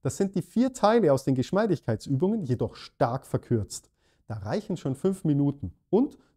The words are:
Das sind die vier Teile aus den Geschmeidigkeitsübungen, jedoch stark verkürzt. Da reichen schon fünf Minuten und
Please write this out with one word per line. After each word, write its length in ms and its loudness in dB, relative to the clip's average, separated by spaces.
Das 160 -6
sind 180 -2
die 60 0
vier 320 -2
Teile 400 4
aus 100 0
den 120 2
Geschmeidigkeitsübungen, 1080 0
jedoch 320 -2
stark 500 -4
verkürzt. 640 -4
Da 80 -8
reichen 420 -6
schon 180 -4
fünf 280 -2
Minuten 500 0
und 280 2